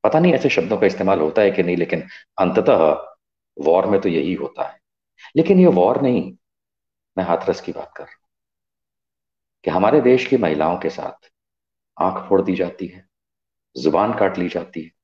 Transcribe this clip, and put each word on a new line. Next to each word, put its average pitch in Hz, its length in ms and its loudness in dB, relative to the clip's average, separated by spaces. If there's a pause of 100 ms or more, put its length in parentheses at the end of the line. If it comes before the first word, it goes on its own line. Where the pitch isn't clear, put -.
पता - 160 2
नहीं 175 140 4
ऐसे 131 160 0
शब्दों 101 280 -2
का 101 100 2
इस्तेमाल 95 320 0
होता 78 220 0
है 98 100 4
कि 92 120 -2
नहीं, 87 140 0
लेकिन 85 300 -4 (300)
अंततः 92 720 2 (520)
वॉर 82 260 2
में 98 160 0
तो 98 80 -2
यही 82 240 -2
होता 71 300 -8
है। - 160 -14 (560)
लेकिन 185 240 4
ये 180 80 8
वॉर 180 340 2
नहीं, 123 320 -2 (840)
मैं 92 80 -4
हाथरस - 360 -4
की - 100 -10
बात - 260 -14
कर - 60 -18
रहा - 100 -20
हूं - 140 -20 (1400)
कि - 80 -4
हमारे 107 300 2
देश 123 240 4
की 131 120 0
महिलाओं 80 400 0
के - 120 -6
साथ - 420 -14 (720)
आंख 92 280 -4
फोड़ 95 120 4
दी 95 140 -2
जाती 90 320 -6
है, - 180 -20 (720)
जुबान 85 360 0
काट 98 240 -2
ली 90 120 -4
जाती 85 320 -10
है 82 100 -16 (120)